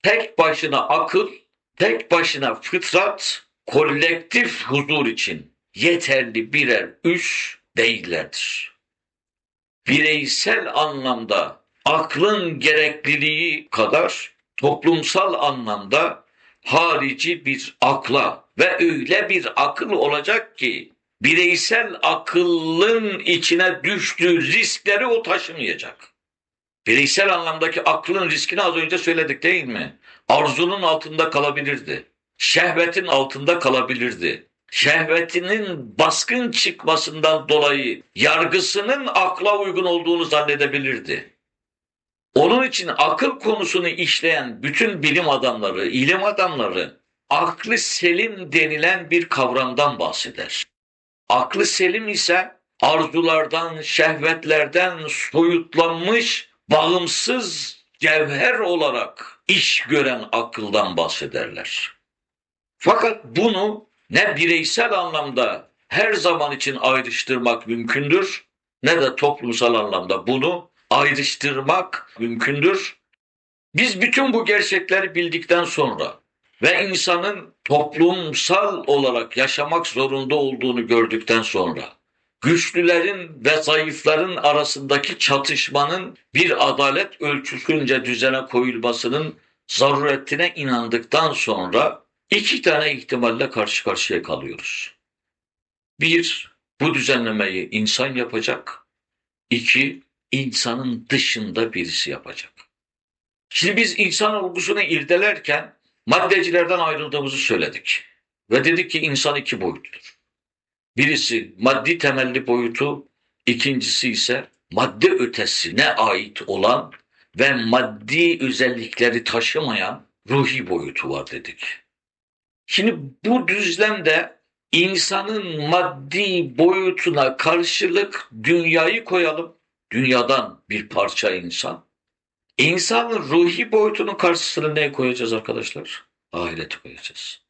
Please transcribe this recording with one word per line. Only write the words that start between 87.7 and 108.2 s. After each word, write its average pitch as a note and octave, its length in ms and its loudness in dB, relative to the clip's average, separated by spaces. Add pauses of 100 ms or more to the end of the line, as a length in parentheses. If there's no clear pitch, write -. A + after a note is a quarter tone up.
düzene C3 400 0
koyulmasının B2 880 -2 (320)
zaruretine C#3+ 880 0
inandıktan B2+ 800 0
sonra G#2 720 -2 (240)
iki G#3 320 0
tane D3+ 320 2
ihtimalle A#2+ 560 -2
karşı - 340 -2
karşıya F#2 400 -2
kalıyoruz. - 720 -10 (1040)
Bir, E3+ 520 0 (300)
bu D#3+ 120 2
düzenlemeyi A2 760 -2
insan G#2+ 460 -2
yapacak. - 720 -6 (600)
İki, B2+ 540 0 (280)
insanın B2 800 -2
dışında A2+ 640 -2
birisi E2+ 380 -4
yapacak. - 400 -14 (960)
Şimdi G3 280 0
biz A3 220 0
insan G#3 440 0
olgusunu F3+ 380 -2
irdelerken E3+ 920 0 (300)
maddecilerden F3 760 2
ayrıldığımızı D3 580 -4
söyledik. - 640 -2 (480)